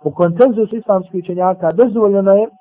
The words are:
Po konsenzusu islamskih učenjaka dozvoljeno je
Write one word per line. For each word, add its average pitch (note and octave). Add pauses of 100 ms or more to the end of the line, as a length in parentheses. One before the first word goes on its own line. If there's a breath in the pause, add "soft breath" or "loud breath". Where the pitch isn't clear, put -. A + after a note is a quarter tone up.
Po D3+
konsenzusu G#3
islamskih F#3+
učenjaka F3+
dozvoljeno G3+
je G#3 (140)